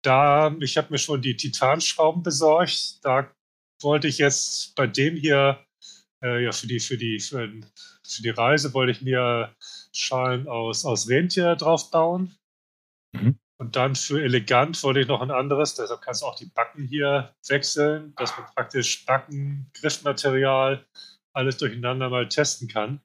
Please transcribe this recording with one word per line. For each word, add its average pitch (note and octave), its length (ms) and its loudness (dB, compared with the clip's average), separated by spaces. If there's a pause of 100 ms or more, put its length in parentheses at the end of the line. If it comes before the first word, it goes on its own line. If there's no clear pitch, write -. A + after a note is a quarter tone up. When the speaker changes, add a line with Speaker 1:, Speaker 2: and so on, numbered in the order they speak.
Speaker 1:
da, D3 580 6
ich C3+ 180 -2
hab D3 120 -2
mir C#3+ 80 -2
schon C#3 240 -2
die B2+ 140 -2
Titanschrauben D#3 840 2
besorgt. D#3+ 800 2
Da C3+ 260 0 (520)
wollte D3 260 2
ich C3+ 100 -4
jetzt - 560 0
bei C3+ 120 0
dem C#3+ 300 0
hier, C#3 480 2 (600)
äh, A#2+ 200 -2
ja, A2+ 80 -2
für - 140 -8
die, A#2 140 -4
für - 160 -6
die, A2 240 -4
für, A#2 320 -8 (540)
für - 160 -10
die A2+ 80 -2
Reise C3 420 0
wollte B2+ 200 0
ich A#2+ 100 -6
mir B2 520 0 (380)
Schalen B2+ 560 -2
aus, A2+ 360 -4
aus A#2+ 240 -2
Rentier E3+ 480 2
drauf D#3+ 340 0
bauen. F3 460 0 (760)
Speaker 2:
Mhm. B2 260 0 (200)
Speaker 1:
Und A#2 160 -12
dann C3+ 220 2
für D3 260 -2
elegant B2+ 600 2
wollte C3+ 180 2
ich B2 80 0
noch A#2+ 140 0
ein B2+ 80 -4
anderes, C#3+ 440 0
deshalb A2+ 280 -6
kannst B2 200 -8
du D3 40 -8
auch A#2 100 -8
die - 100 -16
Backen - 400 -6
hier C#3 480 -2 (140)
wechseln, D3 680 -2
dass B2 200 -6
man A#2+ 180 -14
praktisch B2 520 -4
Backen, C#3 640 -4 (100)
Griffmaterial, C3+ 1040 0 (480)
alles C3 240 -2
durcheinander B2 540 -4
mal B2 180 -2
testen D3+ 400 -2
kann. A2+ 360 -4